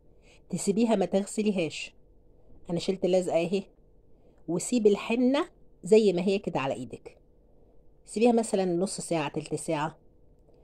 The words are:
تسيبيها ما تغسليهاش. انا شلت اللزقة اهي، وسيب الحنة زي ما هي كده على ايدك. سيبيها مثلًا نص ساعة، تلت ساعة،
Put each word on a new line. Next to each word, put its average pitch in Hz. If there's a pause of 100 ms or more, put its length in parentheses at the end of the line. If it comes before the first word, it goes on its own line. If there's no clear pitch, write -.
(500)
تسيبيها 208
ما 185
تغسليهاش. 196 (760)
انا 170
شلت 190
اللزقة 180
اهي، 170 (840)
وسيب 208
الحنة 247 (340)
زي 208
ما 175
هي 196
كده 165
على 135
ايدك. - (880)
سيبيها 233
مثلًا 220
نص 175
ساعة، 151
تلت -
ساعة، 156 (680)